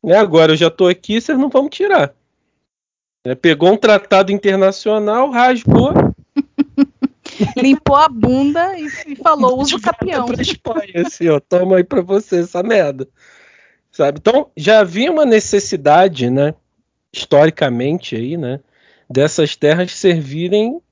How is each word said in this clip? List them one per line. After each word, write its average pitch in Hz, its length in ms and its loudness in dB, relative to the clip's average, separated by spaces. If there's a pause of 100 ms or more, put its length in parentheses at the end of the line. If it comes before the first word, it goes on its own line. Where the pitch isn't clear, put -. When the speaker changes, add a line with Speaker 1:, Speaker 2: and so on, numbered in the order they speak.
Speaker 1:
Né? 175 140 4
Agora 160 360 4
eu 156 40 0
já 165 120 2
tô 180 180 0
aqui, 208 340 -2
vocês 294 160 -2
não 277 120 0
vão 262 140 0
me 294 60 -6
tirar. 359 440 0 (1120)
Né? 123 100 -4
Pegou 165 360 2
um - 60 2
tratado 196 540 2
internacional, 208 960 0
rasgou. 247 640 2 (420)
Speaker 2:
<laughs> - 1200 -4
Limpou 269 400 0
a 302 140 4
bunda 285 680 -2
e, 302 80 -10 (240)
e 277 40 -10
falou, 262 440 0
"Usa 285 160 -2
o 226 40 -6
Speaker 1:
De 214 60 -14
volta 339 120 -2
Speaker 2:
capião." 302 280 -4
Speaker 1:
pra 247 160 -6
Espanha, 190 640 -6
assim, 170 240 -4
ó, 147 100 2
"Toma 185 380 0
aí 180 60 2
pra 185 180 -2
você 190 380 -2
essa 175 240 -4
merda." 156 440 -2 (840)
Sabe? 147 280 -2
Então, 262 360 0
já 202 240 4
havia 208 320 0
uma 311 140 2
necessidade, 180 1040 2
né, 143 240 0 (580)
historicamente 143 1040 0
aí, 127 220 -8
né, 135 220 -8 (500)
dessas 143 460 -2
terras 170 360 0
servirem 180 880 -2 (120)